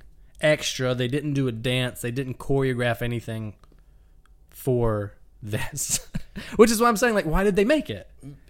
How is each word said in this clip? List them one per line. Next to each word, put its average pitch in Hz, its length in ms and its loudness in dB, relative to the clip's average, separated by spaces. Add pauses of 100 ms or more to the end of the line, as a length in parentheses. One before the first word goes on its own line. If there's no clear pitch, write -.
(400)
extra. 135 560 0
They 123 140 -2
didn't 147 240 -2
do 135 160 0
a - 20 -2
dance. 123 500 -2
They 120 100 -4
didn't 127 280 -6
choreograph 127 640 0
anything 113 540 -6 (920)
for 113 640 0 (300)
this, - 560 -4 (320)
<laughs> - 240 -12
which 226 160 8
is 214 100 0
why 240 60 4
I'm 233 100 4
saying, 240 160 2
like, 190 120 0
why 165 180 2
did 202 140 4
they 202 80 4
make 294 240 2
it? 101 200 -10 (400)